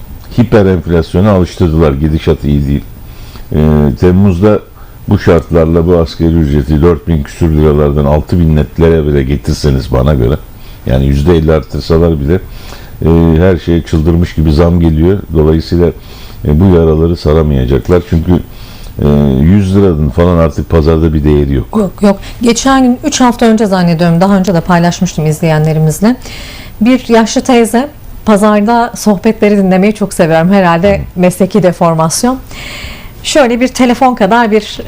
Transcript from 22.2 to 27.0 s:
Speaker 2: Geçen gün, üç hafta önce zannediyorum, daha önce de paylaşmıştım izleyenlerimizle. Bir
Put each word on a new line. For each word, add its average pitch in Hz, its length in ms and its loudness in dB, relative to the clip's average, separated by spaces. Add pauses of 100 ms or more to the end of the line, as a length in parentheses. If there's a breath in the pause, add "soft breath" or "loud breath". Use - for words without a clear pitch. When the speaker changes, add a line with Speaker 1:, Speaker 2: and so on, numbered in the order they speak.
Speaker 2:
Geçen 262 420 2
gün, 247 200 2
üç - 180 -2
hafta 240 240 2
önce 220 200 2
zannediyorum, 175 560 2
daha 196 160 2
önce 185 160 0
de 165 80 0
paylaşmıştım 170 640 0
izleyenlerimizle. 156 880 0 (680 loud breath)
Bir 247 280 0